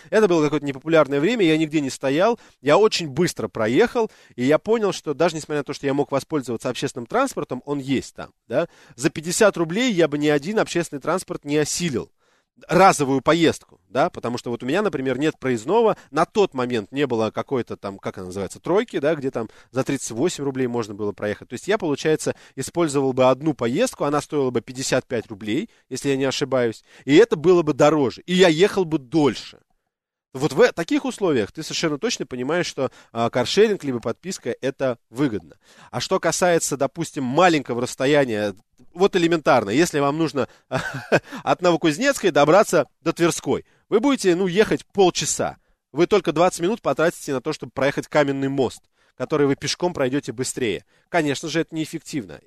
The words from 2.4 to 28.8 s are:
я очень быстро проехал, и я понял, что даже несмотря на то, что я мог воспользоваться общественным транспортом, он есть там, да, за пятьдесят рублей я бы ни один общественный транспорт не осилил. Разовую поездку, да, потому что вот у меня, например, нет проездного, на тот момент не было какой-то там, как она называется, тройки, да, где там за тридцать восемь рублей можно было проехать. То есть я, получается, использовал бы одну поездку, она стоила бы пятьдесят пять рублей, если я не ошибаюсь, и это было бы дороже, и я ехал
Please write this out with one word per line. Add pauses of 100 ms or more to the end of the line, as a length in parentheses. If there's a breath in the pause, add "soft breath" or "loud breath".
я
очень
быстро
проехал, (260 soft breath)
и
я
понял,
что
даже
несмотря
на
то,
что
я
мог
воспользоваться
общественным
транспортом,
он
есть
там, (160)
да, (300 loud breath)
за
пятьдесят
рублей
я
бы
ни
один
общественный
транспорт
не
осилил. (580)
Разовую
поездку,
да,
потому
что
вот
у
меня,
например,
нет
проездного, (160 loud breath)
на
тот
момент
не
было
какой-то
там,
как
она
называется,
тройки,
да,
где
там (220 soft breath)
за
тридцать
восемь
рублей
можно
было
проехать.
То
есть
я,
получается, (180 loud breath)
использовал
бы
одну
поездку,
она
стоила
бы
пятьдесят
пять
рублей, (200 soft breath)
если
я
не
ошибаюсь, (200 loud breath)
и
это
было
бы
дороже,
и
я
ехал